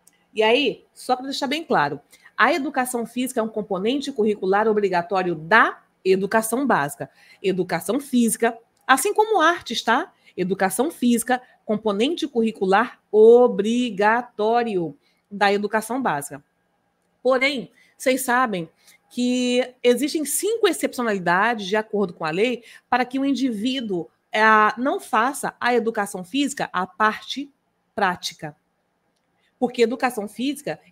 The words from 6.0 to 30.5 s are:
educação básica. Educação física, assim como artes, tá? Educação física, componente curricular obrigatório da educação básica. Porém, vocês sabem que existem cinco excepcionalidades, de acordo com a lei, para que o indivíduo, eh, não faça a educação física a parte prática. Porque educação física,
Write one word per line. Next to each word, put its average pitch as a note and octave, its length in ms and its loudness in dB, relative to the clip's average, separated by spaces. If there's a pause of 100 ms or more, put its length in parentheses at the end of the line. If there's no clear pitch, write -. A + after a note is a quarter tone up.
educação A3 600 0
básica. D3 460 -2 (320)
Educação F3+ 560 -2
física, A#3 580 0 (300)
assim C#4 260 2
como G#4+ 260 2
artes, D#4+ 440 0
tá? B3+ 280 0 (240)
Educação F#3+ 540 -2
física, B3 500 0 (240)
componente A3 640 -2
curricular A3 720 0 (120)
obrigatório A3 1900 4 (320)
da G3+ 240 2
educação G#3+ 480 -2
básica. D3 420 -4 (800)
Porém, C4 500 0 (240)
vocês C4 260 0
sabem A#3+ 460 0 (420)
que B3 720 -2
existem C4+ 420 0
cinco G#4 420 -2
excepcionalidades, G#3 1000 0
de G3 80 -2
acordo G3+ 400 -2
com E3+ 100 -8
a D#3 60 -2
lei, A3+ 320 0 (260)
para B3 160 0
que C4 140 -6
o C#4 60 0
indivíduo, A#3 840 -2 (220)
eh, G#3+ 100 0 (340)
não D4 240 -2
faça A#3+ 600 -2
a A#3+ 140 0
educação G#3 500 -4
física C4+ 480 -4
a F#3 140 -4
parte G#3+ 640 -4 (420)
prática. F3+ 640 -4 (1040)
Porque A#3+ 240 0
educação A3+ 440 -2
física, B3 520 -6 (120)